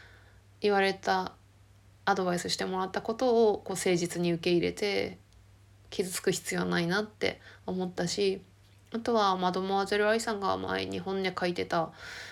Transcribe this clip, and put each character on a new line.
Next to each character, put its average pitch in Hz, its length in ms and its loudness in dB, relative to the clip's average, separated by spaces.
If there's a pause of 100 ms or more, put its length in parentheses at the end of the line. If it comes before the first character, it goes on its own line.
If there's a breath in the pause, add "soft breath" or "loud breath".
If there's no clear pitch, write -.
(600 loud breath)
言 208 120 2
わ 196 80 4
れ 190 140 4
た 185 380 0 (760)
ア 196 60 6
ド 190 100 0
バ 175 100 0
イ 175 40 0
ス 180 100 -6
し - 80 -2
て 190 80 -2
も 190 140 -2
ら 185 60 -2
っ 185 60 -6
た 202 120 -4
こ 226 100 -4
と 233 380 4
を 202 80 2
こ - 160 -6
う - 20 -4
誠 185 180 2
実 170 280 -2
に 175 100 2
受 170 120 -2
け 180 80 2
入 175 80 4
れ 127 120 0
て、 196 460 -2 (720)
傷 185 200 -2
つ - 100 -6
く 190 120 2
必 - 220 -4
要 180 80 0
は 185 40 0
な 175 140 2
い 170 60 2
な 190 160 2
っ - 40 -6
て - 320 -4 (280 loud breath)
思 185 200 -4
っ 180 40 -6
た 180 180 -2
し、 190 320 0 (540)
あ 226 60 -4
と 233 140 0
は 196 220 4
マ 180 160 2
ド 185 80 0
モ 196 180 0
ア 196 60 2
ゼ 208 140 0
ル 208 100 4
愛 226 100 4
さ 226 140 -4
ん 202 80 -4
が 190 160 0
前 190 300 -2
日 190 140 -4
本 190 220 -4
で 185 160 -2
書 185 60 -2
い 180 80 0
て 185 140 -4
た、 165 240 -2 (420 loud breath)